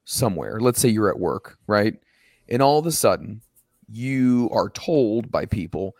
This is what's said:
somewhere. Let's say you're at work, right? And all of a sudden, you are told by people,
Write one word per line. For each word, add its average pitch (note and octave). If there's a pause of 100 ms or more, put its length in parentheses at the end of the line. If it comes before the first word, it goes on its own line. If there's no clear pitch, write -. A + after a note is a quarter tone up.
somewhere. F2
Let's B2
say C3
you're G#2+
at -
work, F2
right? G#2 (540)
And A#2+
all C#3+
of D#3+
a E3
sudden, G#2+ (500)
you B2
are F#2+
told A#2
by D#2
people, F#2